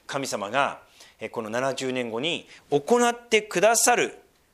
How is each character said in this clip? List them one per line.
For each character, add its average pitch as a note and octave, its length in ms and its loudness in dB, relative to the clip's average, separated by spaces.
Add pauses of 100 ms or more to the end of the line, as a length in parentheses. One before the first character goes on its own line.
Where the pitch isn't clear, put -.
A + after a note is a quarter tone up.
神 C3+ 220 -6
様 G#2 240 -6
が、 B2+ 300 0 (380)
え、 A2 100 -8
こ A#2+ 120 -8
の G#2+ 80 -8
七 B2+ 240 -2
十 C3 180 -4
年 B2 200 -4
後 A2 80 -6
に C#3+ 280 -6 (220)
行 A#3+ 400 2
っ A#3+ 180 -6
て G#3+ 140 2
く G#3+ 180 -4
だ G#3+ 160 6
さ A#3 200 4
る。 C#3+ 240 -2 (340)